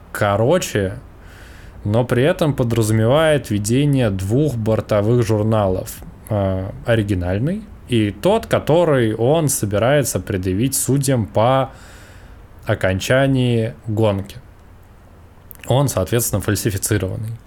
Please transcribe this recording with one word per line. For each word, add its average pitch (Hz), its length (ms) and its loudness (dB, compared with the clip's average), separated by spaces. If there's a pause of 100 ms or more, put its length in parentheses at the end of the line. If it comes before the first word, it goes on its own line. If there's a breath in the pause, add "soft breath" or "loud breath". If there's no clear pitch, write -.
(120)
короче, 107 840 0 (840 loud breath)
но 110 200 2
при 120 180 0
этом 160 320 0
подразумевает 117 960 2
ведение 120 600 0
двух 110 440 0
бортовых 110 720 0
журналов. 104 680 0 (340)
Э, 95 400 -2 (160)
оригинальный 107 800 0 (240)
и 107 240 2
тот, 208 340 0
который 131 680 2
он 135 340 2
собирается 110 720 0
предъявить 95 560 -2
судьям 135 500 0
по 131 440 2 (960 loud breath)
окончании 120 1080 0 (140)
гонки. 104 480 0 (1300)
Он, 135 220 2
соответственно, 107 520 -2
фальсифицированный. 104 880 -2 (160)